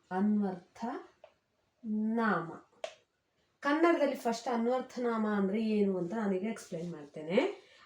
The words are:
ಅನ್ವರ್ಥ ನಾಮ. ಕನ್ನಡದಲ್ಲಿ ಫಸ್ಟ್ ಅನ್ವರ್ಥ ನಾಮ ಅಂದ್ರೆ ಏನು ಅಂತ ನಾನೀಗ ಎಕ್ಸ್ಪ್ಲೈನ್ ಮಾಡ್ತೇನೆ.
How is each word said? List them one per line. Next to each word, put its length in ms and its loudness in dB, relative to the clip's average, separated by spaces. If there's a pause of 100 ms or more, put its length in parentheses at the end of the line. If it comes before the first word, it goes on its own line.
(100)
ಅನ್ವರ್ಥ 720 0 (1300)
ನಾಮ. 380 0 (1080)
ಕನ್ನಡದಲ್ಲಿ 560 4
ಫಸ್ಟ್ 320 -2
ಅನ್ವರ್ಥ 500 0
ನಾಮ 300 0
ಅಂದ್ರೆ 360 0
ಏನು 340 2
ಅಂತ 160 -4
ನಾನೀಗ 300 0
ಎಕ್ಸ್ಪ್ಲೈನ್ 480 -8
ಮಾಡ್ತೇನೆ. 460 -2 (480)